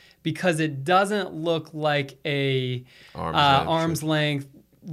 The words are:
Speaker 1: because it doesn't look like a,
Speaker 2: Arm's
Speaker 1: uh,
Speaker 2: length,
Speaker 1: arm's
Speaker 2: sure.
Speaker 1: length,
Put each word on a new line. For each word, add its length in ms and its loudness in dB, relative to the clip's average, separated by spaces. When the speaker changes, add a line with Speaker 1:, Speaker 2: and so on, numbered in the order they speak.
Speaker 1:
because 360 0
it 240 -2
doesn't 480 2
look 400 -4
like 540 -2
a, 580 -2
Speaker 2:
Arm's 220 -4
Speaker 1:
uh, 40 4
Speaker 2:
length, 100 0
Speaker 1:
arm's 320 0
Speaker 2:
sure. 80 -4
Speaker 1:
length, 380 0